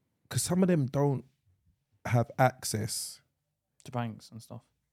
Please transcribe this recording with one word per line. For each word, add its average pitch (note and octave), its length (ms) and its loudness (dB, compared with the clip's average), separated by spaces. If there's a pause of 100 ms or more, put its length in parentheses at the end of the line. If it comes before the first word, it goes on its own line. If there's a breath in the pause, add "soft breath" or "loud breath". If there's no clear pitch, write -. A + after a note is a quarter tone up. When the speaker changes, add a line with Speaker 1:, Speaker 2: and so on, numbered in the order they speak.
(280)
Speaker 1:
'cause - 140 -2
some F3+ 200 2
of F#3 60 4
them D3+ 180 2
don't C#3+ 380 0 (840)
have A#2+ 320 2
access - 840 0 (640)
Speaker 2:
To - 80 -16
banks A#2 380 -8
and A2+ 120 -16
stuff. B2 200 -18 (300)